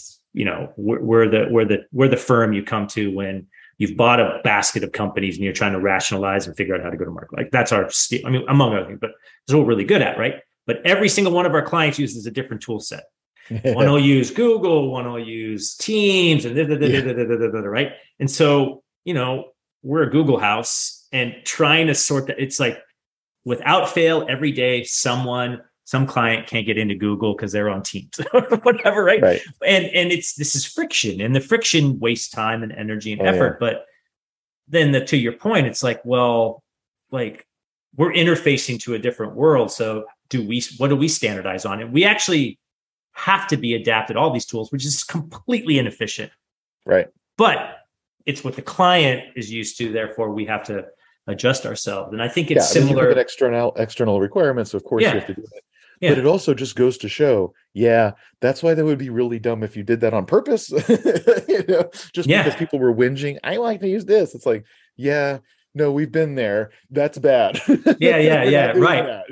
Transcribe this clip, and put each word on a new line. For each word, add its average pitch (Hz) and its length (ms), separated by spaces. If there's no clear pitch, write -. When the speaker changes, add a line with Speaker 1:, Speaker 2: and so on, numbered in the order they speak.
Speaker 1:
You 110 120
know, - 320
we're, 107 240
we're 113 280
the, 107 200
we're 113 160
the, 101 260
we're 135 160
the 131 100
firm 113 360
you 101 100
come 104 240
to 104 240
when 95 360
you've 104 180
bought 120 220
a - 240
basket 104 400
of 92 80
companies 98 440
and 95 80
you're 95 100
trying 98 200
to 92 60
rationalize 98 640
and 85 100
figure 95 200
out 87 80
how 87 80
to 85 60
go 90 80
to - 60
market. - 240
Like, 117 160
that's 123 200
our 101 180
st-, - 360
I 123 40
mean, 127 180
among 135 280
other 95 100
things, 101 160
but 113 100
it's 131 80
what 151 100
we're 110 60
really 101 160
good 170 180
at, 104 160
right? 127 160
But - 180
every 202 240
single 190 240
one 175 140
of 151 80
our 147 80
clients 156 340
uses 120 300
a 113 40
different 113 300
tool 110 180
set. - 260
Speaker 2:
<laughs> 110 140
Speaker 1:
One 131 260
will 143 100
use 135 300
Google, 180 640
one 123 200
will 120 60
use 110 480
Teams, 190 720
and 120 100
da, 156 100
da, 147 100
da, 143 100
Speaker 2:
Yeah. 135 160
Speaker 1:
da, 127 120
da, 120 100
da, 117 120
da, 113 120
da, 107 140
da, 101 60
right? 123 260
And 135 100
so, 143 540
you 175 100
know, 127 300
we're 147 220
a - 80
Google 139 260
house, - 760
and 123 220
trying 160 420
to 139 80
sort 135 320
that, - 120
it's 135 200
like, 120 180
without 139 440
fail, 165 400
every 139 220
day, 127 320
someone, 123 800
some 135 200
client 113 400
can't 110 220
get 107 100
into 104 160
Google 104 400
'cause 104 180
they're 104 200
on 95 100
Teams - 440
<laughs> - 100
or 247 60
whatever, 214 420
right? 180 200
Speaker 2:
Right. 87 180
Speaker 1:
And, 190 200
and 175 160
it's, 175 240
this 143 200
is 139 80
friction, 110 560
and 117 160
the 131 60
friction 160 560
wastes 117 320
time 113 320
and 110 100
energy 107 420
and 101 100
Speaker 2:
Oh, - 20
Speaker 1:
effort. 90 340
Speaker 2:
yeah. 117 80
Speaker 1:
But - 180
then 151 240
the, 135 140
to 151 120
your 117 160
point, 202 320
it's 107 160
like, 120 240
well, 120 580
like, 120 380
we're 160 180
interfacing 151 680
to 123 120
a 110 60
different 110 340
world. 127 380
So 110 340
do 117 180
we, 120 140
what 139 120
do 143 60
we 143 120
standardize 95 580
on? 101 160
And 117 100
we 165 140
actually 170 540
have 190 340
to 147 100
be 117 160
adapted, 110 420
all 147 160
these 120 140
tools, 110 260
which 135 140
is 143 180
completely 175 760
inefficient. - 520
Speaker 2:
Right. 92 220
Speaker 1:
But 208 380
it's 139 200
what 127 100
the - 60
client 170 640
is 110 160
used 113 280
to. 117 120
Therefore, 110 400
we 107 140
have 107 200
to 98 200
adjust 120 380
ourselves. 101 480
And 113 80
I 120 80
think 165 200
it's 131 260
Speaker 2:
Yeah, 160 40
I 139 40
mean, 139 60
you 139 60
Speaker 1:
similar. 127 140
Speaker 2:
look 120 80
at 123 40
external, 120 540
external 110 460
requirements. 123 520
Of 101 120
course, 120 160
Speaker 1:
Yeah. 185 140
Speaker 2:
you 101 40
have - 80
to 98 60
do 104 80
it. - 220
Speaker 1:
Yeah. 175 120
Speaker 2:
But 131 80
it 127 80
also 170 260
just 127 240
goes 123 220
to 104 100
show, 113 440
yeah, 113 380
that's 135 240
why 165 100
that 156 120
would 147 140
be 135 100
really 117 300
dumb 110 240
if 104 120
you 104 80
did 117 180
that 110 120
on 98 120
purpose. 240 440
<laughs> - 200
You - 180
know, 175 220
just 151 160
Speaker 1:
Yeah. 180 140
Speaker 2:
because 147 140
people 156 220
were 123 140
whinging, 135 500
"I 170 140
like 226 240
to 202 80
use 196 160
this." 202 280
It's - 120
like, 110 180
yeah, 139 440
no, 147 160
we've 143 200
been 156 240
there. 107 360
That's 143 280
bad. 123 460
<laughs> - 40
Speaker 1:
Yeah, - 180
yeah, - 0
Speaker 2:
We're 156 280
not 135 60
Speaker 1:
yeah. 117 220
Speaker 2:
doing - 100
Speaker 1:
Right. - 220
Speaker 2:
that, 104 260